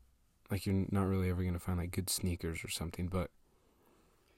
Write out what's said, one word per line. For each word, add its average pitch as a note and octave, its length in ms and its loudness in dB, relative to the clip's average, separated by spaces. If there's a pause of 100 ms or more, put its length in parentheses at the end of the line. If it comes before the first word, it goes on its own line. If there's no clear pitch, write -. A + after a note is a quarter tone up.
(500)
like, G2+ 160 -2
you're G2 240 4
not G2 140 4
really F#2 260 4
ever F2+ 120 0
gonna F2+ 160 0
find, F2+ 200 -2
like, E2+ 120 -2
good F2+ 200 -2
sneakers F2 520 -2
or - 60 -8
something, F2 400 -4
but F2+ 220 -2 (1080)